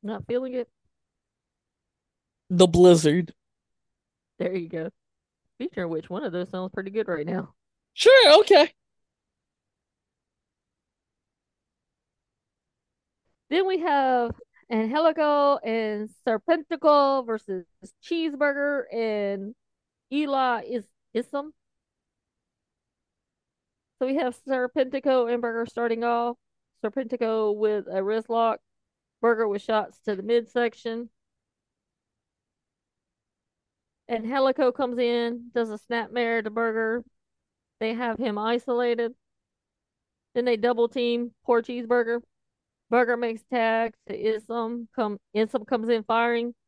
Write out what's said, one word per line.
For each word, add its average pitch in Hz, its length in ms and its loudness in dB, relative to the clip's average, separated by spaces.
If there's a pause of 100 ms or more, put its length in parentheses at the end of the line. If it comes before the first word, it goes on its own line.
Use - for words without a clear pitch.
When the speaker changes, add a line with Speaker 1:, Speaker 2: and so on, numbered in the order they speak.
Speaker 1:
Not 214 240 -12
feeling 247 280 -4
it. 240 140 -8 (1800)
Speaker 2:
The 185 160 6
Blizzard. 170 680 6 (1040)
Speaker 1:
There 185 160 -4
you 175 140 -6
go. 170 220 -8 (680)
Feature 220 300 -6
which 160 200 -6
one 190 140 -8
of 226 100 -6
those 180 180 -6
sounds 185 220 -8
pretty 196 180 -10
good 214 180 -4
right 160 180 -4
now. 180 280 -8 (400)
Speaker 2:
Sure, 440 460 10
okay. 330 320 6 (4000)
Speaker 1:
Then 370 160 0
we 381 140 -2
have 262 520 0 (380)
Angelico 294 880 2
and 214 500 -4 (180)
Serpentico 277 1000 2
versus 202 380 -6 (400)
Cheeseburger 285 800 -2 (100)
and 208 640 -4 (580)
Eli 269 520 0
Is-, 226 240 -8 (260)
Isom. 285 380 -6 (2500)
So 254 80 -2
we 269 100 -2
have 254 200 -4 (100)
Serpentico 262 840 -2
and 240 80 -2
Burger 233 260 -4
starting 233 380 -4
off. 240 320 -2 (480)
Serpentico 220 720 -2
with 214 340 0
a 190 120 -4
wrist 220 260 -4
lock. 226 320 0 (600)
Burger 226 260 2
with 202 140 -4
shots 214 420 -2
to 214 100 -2
the 190 80 -10
midsection. 233 840 -2 (3000)
And 226 160 -6
Angelico 262 480 0
comes 247 260 -4
in, 240 560 -2
does 226 160 -2
a 214 80 -12
snapmare 233 640 -4
to 220 60 -8
Burger. 226 520 -4 (760)
They 220 140 -4
have 233 240 -6
him 214 200 -4
isolated. 240 760 -2 (1200)
Then 240 100 -2
they 240 120 0
double 233 320 0
team 240 440 -4 (120)
poor 233 180 2
Cheeseburger. 240 580 -2 (680)
Burger 240 260 2
makes 226 340 -6
tag 226 440 0 (120)
to 220 300 -4
Isom. 233 580 -8
Come, 208 240 -4 (160)
Isom 220 300 -2
comes 220 240 -4
in 226 160 0
firing. 233 500 -2 (140)